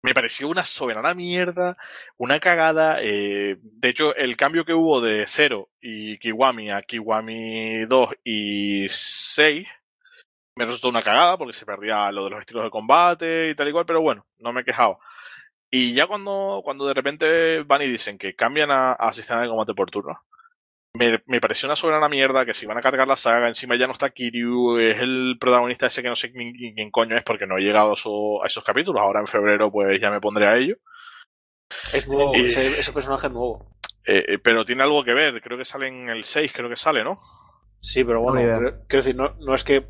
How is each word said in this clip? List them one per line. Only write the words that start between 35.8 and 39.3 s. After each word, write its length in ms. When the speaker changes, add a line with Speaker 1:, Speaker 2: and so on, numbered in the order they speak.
Speaker 1:
en 200
el 160
seis, 280
creo 160
que 80
sale, 280
¿no? 140
Speaker 2:
Sí, 240
pero 160
bueno, 200
Speaker 3:
No, 0
ni 60
idea. 120
Speaker 2:
quiero, 300
quiero 160
decir, 120
no, 240